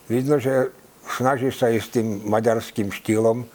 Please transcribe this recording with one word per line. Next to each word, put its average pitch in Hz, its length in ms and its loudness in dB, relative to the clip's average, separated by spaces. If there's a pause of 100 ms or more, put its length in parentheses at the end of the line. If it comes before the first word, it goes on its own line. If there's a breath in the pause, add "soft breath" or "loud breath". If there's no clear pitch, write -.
Vidno, 131 320 2
že 131 320 0 (440)
snaží 131 320 0
sa 117 240 2
ísť 113 280 -2
tým 110 60 0 (220)
maďarským 110 640 0
štýlom, 113 600 0